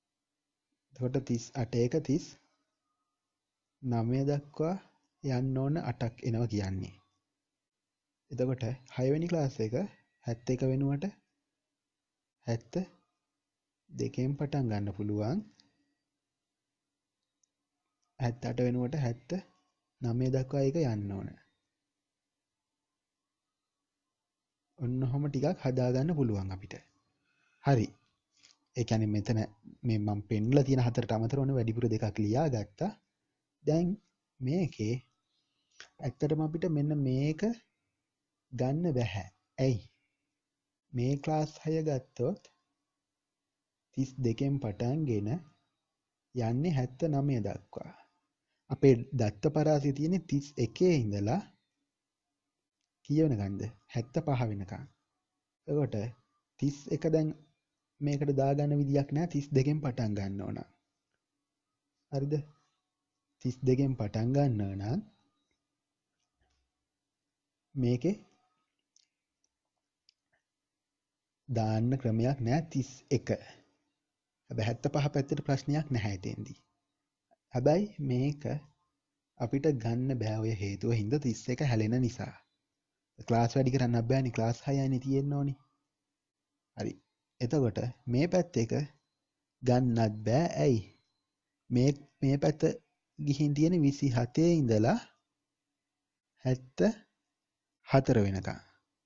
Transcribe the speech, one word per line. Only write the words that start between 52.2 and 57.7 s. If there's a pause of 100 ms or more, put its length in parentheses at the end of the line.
කීය
වෙනකන්ද? (240)
හැත්තපහ (100)
වෙනකන්. (840)
එතකොට (640)
තිස් (100)
එක
දැන් (720)